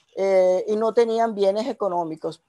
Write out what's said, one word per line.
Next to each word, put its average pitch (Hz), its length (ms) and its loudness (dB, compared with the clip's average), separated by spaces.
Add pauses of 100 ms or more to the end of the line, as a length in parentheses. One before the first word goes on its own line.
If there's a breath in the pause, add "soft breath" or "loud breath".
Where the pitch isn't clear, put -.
(160 soft breath)
eh, 185 500 2
y 214 100 -2
no 220 180 0
tenían 226 400 2
bienes 202 340 0
económicos. 170 800 -6